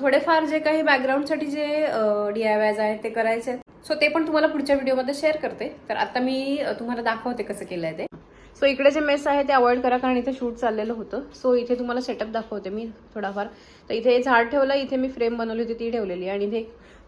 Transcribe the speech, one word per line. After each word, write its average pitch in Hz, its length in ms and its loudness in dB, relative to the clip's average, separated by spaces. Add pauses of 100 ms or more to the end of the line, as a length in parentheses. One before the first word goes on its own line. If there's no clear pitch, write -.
थोडेफार 302 440 4
जे 302 140 0
काही 302 240 2
बॅकग्राऊंडसाठी 285 640 2
जे, 294 380 -2
अ, 208 440 0
डीआयवायज 214 500 2
आहेत 214 260 0
ते 226 60 -4
करायचे 226 400 -2
आहेत. - 420 -8
So 302 80 -2
ते 294 80 4
पण 311 180 0
तुम्हाला 311 200 4
पुढच्या 285 300 2
व्हिडिओमध्ये 262 380 0
शेअर 302 220 0
करते. 247 400 -8 (120)
तर 214 80 -4
आता 220 240 -2
मी, 269 380 -2
अ, 269 140 -2
तुम्हाला 233 300 -6
दाखवते 226 400 -2
कसं 202 220 -8
केलंय 165 280 -6
ते. 160 140 -8 (540)
So 285 60 4
इकडे 277 240 6
जे 302 100 4
मेस 294 260 2
आहे 285 160 4
ते 269 100 0
अव्हॉइड 247 280 6
करा, 254 180 2
कारण 254 180 0
इथे 247 160 0
शूट 247 220 -4
चाललेलं 220 380 -2
होतं. 220 280 -8
So - 340 0
इथे 240 200 2
तुम्हाला 240 260 -2
सेटअप 220 280 -6
दाखवते 214 420 -6
मी 226 180 -6 (260)
थोडाफार. 202 320 -6 (420)
तर - 60 -4
इथे 240 280 4
झाड 233 260 4
ठेवलं, 269 260 2
इथे 277 220 -2
मी 262 120 0
फ्रेम 240 280 -2
बनवली 226 260 -4
होती 226 120 -4
ती 233 160 -6
ठेवलेली 185 380 -4
आहे 202 100 -4
आणि 202 60 -2
इथे, 220 280 -4 (360)